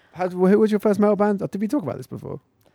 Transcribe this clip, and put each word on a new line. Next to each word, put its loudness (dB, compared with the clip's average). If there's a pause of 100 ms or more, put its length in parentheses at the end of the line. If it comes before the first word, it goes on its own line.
(140)
How, -2
who 4
was 4
your 0
first 2
metal 4
band? 0
Did -8
we -4
talk -2
about -6
this -14
before? -12 (340)